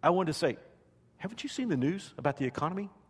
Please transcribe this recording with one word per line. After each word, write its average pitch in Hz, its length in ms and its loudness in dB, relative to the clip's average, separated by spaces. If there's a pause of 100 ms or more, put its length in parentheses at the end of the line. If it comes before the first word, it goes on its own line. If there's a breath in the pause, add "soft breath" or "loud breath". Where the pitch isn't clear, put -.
I 151 100 6
wanted 175 220 4
to - 60 -2
say, 135 180 2 (600)
haven't 214 260 -10
you 285 60 -8
seen 254 200 -4
the 165 80 2
news 156 400 0
about 135 200 0
the 139 80 -2
economy? 180 460 -4 (200)